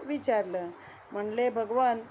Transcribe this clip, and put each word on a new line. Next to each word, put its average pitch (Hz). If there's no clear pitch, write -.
विचारलं. 202
म्हणले, 214
"भगवान, 233